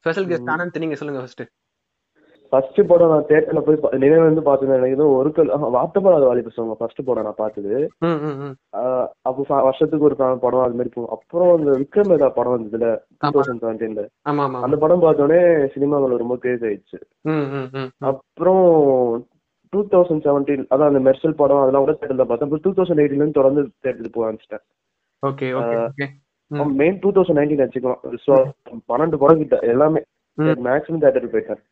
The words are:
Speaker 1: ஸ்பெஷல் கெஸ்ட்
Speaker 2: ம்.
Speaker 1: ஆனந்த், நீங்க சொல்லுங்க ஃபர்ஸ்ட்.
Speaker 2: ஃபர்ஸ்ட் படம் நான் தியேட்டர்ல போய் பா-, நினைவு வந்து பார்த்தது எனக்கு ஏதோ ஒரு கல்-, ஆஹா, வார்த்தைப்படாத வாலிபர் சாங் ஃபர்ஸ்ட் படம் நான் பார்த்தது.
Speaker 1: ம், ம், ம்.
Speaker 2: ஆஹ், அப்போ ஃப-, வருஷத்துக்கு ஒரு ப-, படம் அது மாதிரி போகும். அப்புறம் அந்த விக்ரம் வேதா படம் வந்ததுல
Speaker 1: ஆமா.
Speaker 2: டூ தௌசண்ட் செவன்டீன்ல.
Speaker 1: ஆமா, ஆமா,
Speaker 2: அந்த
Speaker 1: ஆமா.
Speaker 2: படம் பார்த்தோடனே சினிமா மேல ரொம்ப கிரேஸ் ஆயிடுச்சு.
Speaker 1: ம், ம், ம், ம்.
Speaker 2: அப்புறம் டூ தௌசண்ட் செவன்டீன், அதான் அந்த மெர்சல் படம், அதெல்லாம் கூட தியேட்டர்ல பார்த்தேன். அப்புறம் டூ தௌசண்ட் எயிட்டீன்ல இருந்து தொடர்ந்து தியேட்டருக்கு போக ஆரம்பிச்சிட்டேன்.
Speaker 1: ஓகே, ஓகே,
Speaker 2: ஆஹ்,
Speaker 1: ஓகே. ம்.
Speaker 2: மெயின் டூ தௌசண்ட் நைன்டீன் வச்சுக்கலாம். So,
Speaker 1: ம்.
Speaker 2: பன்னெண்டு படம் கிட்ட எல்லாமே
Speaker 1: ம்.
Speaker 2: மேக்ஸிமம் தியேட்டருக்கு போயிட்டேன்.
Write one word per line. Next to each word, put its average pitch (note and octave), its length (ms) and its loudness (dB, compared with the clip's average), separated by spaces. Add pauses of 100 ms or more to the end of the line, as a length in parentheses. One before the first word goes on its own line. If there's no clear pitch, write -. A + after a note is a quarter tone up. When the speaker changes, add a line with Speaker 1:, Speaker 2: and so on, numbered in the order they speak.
Speaker 1:
ஸ்பெஷல் F3 240 -4
கெஸ்ட் C3+ 180 -6
Speaker 2:
ம். D#3 60 -4
Speaker 1:
ஆனந்த், E3+ 260 -6
நீங்க D#3+ 160 -6
சொல்லுங்க C#3 280 -10
ஃபர்ஸ்ட். B2 200 -16 (1080)
Speaker 2:
ஃபர்ஸ்ட் C3+ 300 0
படம் E3+ 300 6
நான் D3+ 160 2
தியேட்டர்ல D#3 320 2
போய் D3+ 180 2
பா-, D3 140 -2
நினைவு C#3+ 320 4
வந்து D#3+ 180 4
பார்த்தது C3+ 320 2
எனக்கு B2+ 220 2
ஏதோ D3+ 140 0
ஒரு C3+ 200 2
கல்-, D#3 220 0
ஆஹா, C#3+ 160 -2
வார்த்தைப்படாத D#3+ 580 2
வாலிபர் A#2+ 280 0
சாங் A2+ 240 -8
ஃபர்ஸ்ட் A#2 240 -8
படம் A#2+ 220 -4
நான் G#2 140 -8
பார்த்தது. G#2 360 -6 (260)
Speaker 1:
ம், E3 200 -2
ம், D3 200 -8
ம். C#3 160 -12 (200)
Speaker 2:
ஆஹ், B2 320 -4 (160)
அப்போ C3 180 -6
ஃப-, C#3 220 0
வருஷத்துக்கு D3+ 440 0
ஒரு C3+ 80 2
ப-, B2+ 240 0
படம் B2+ 240 0
அது A#2+ 120 -2
மாதிரி A#2+ 180 -6
போகும். A#2 180 -10
அப்புறம் F3 400 0
அந்த D3 260 2
விக்ரம் F#3+ 340 0
வேதா C#3+ 180 4
படம் B2 260 -2
வந்ததுல A2+ 340 -4
Speaker 1:
ஆமா. - 320 -8
Speaker 2:
டூ C#3+ 100 0
தௌசண்ட் B2+ 320 -2
செவன்டீன்ல. A2 400 -6 (220)
Speaker 1:
ஆமா, D3 180 -2
ஆமா, C3 180 -6
Speaker 2:
அந்த C3+ 140 0
Speaker 1:
ஆமா. D3 60 -4
Speaker 2:
படம் E3+ 220 4
பார்த்தோடனே D#3 360 4 (280)
சினிமா C#3+ 320 -2
மேல B2+ 180 0
ரொம்ப A#2+ 200 -4
கிரேஸ் B2 280 -4
ஆயிடுச்சு. G2+ 340 -8 (240)
Speaker 1:
ம், D3+ 260 -2
ம், C3+ 220 -10
ம், C3+ 80 -10
ம். C3 100 -8 (120)
Speaker 2:
அப்புறம் E3+ 640 0 (1120)
டூ G3+ 140 -2
தௌசண்ட் F3 360 2
செவன்டீன், C#3+ 460 0
அதான் D3 200 2
அந்த C3+ 140 2
மெர்சல் C3+ 360 0
படம், C#3 220 2
அதெல்லாம் C3+ 240 2
கூட D#3 80 0
தியேட்டர்ல C3 300 -4
பார்த்தேன். A#2 240 -2
அப்புறம் D#3 180 -6
டூ F#3+ 80 0
தௌசண்ட் F3 260 0
எயிட்டீன்ல C#3+ 240 0
இருந்து D3+ 160 0
தொடர்ந்து C#3 240 2 (100)
தியேட்டருக்கு A#2+ 420 -8
போக A2+ 120 -4
ஆரம்பிச்சிட்டேன். - 380 -12 (580)
Speaker 1:
ஓகே, C3+ 300 -6
ஓகே, A#2 220 -4
Speaker 2:
ஆஹ், A#2 140 -4
Speaker 1:
ஓகே. C#3 180 -8 (440)
ம். D3 240 -4
Speaker 2:
மெயின் E3+ 240 0
டூ G3 120 0
தௌசண்ட் F3 280 2
நைன்டீன் D3 260 0
வச்சுக்கலாம். B2 360 -6 (180)
So, C#3+ 140 2 (340)
Speaker 1:
ம். A2+ 200 -18
Speaker 2:
பன்னெண்டு D3+ 300 -2
படம் D3 200 6
கிட்ட D3+ 280 -2
எல்லாமே D3 360 2 (360)
Speaker 1:
ம். D#3 240 0
Speaker 2:
மேக்ஸிமம் D3+ 400 -2
தியேட்டருக்கு B2+ 340 0
போயிட்டேன். A2 260 -4 (100)